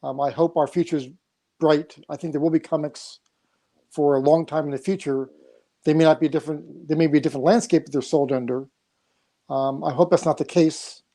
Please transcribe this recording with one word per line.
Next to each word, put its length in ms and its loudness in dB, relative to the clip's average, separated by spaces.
Um, 180 -8
I 100 -2
hope 260 0
our 100 2
future's 400 -4
bright. 360 2
I 80 -8
think 160 -10
there 80 -2
will 80 2
be 100 2
comics 600 -6
for 260 0
a 40 2
long 260 2
time 200 -4
in 60 -8
the 60 -6
future. 520 -4
They 80 2
may 100 4
not 160 6
be 80 0
different, 600 -6
they 80 -2
may 120 2
be 100 2
a 40 4
different 240 -4
landscape 400 2
that 60 -20
they're 100 -2
sold 300 0
under. 360 -4
Um, 340 -4
I 100 -4
hope 180 2
that's 140 2
not 120 0
the 80 -2
case. 580 0